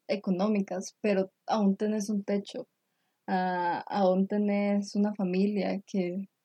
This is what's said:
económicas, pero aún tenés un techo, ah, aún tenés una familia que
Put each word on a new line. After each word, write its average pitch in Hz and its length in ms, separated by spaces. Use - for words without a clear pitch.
económicas, 196 920
pero 196 300
aún 196 300
tenés 214 340
un 202 140
techo, 202 440
ah, 180 600
aún 190 400
tenés 202 680
una 208 180
familia 190 720
que 185 440